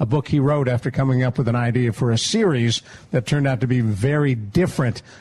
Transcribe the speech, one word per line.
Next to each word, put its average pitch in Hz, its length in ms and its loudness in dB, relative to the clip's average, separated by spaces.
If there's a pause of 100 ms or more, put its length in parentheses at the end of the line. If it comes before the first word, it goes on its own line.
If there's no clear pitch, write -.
a 113 60 0
book 143 200 -2
he 147 140 2
wrote 143 260 2
after 123 240 -2
coming 131 320 0
up 127 160 0
with 131 80 0
an 117 80 0
idea 120 380 0
for 123 180 0
a 113 80 2
series 139 640 0 (300)
that 120 140 0
turned 147 200 0
out 131 140 0
to 131 80 0
be 127 120 2
very 127 540 0
different 120 680 -2 (180)